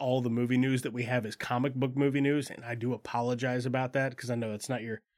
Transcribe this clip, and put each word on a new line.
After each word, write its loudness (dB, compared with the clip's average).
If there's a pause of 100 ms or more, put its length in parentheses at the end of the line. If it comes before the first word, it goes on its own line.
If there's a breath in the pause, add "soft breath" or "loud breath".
all 2
the 0
movie 2
news 4
that -4
we -4
have 0
is -8
comic 0
book 0
movie 4
news, 2
and -12
I -6
do -2
apologize -2
about 0
that 0
'cause -8
I 0
know -2
it's -8
not -2
your, -6 (140)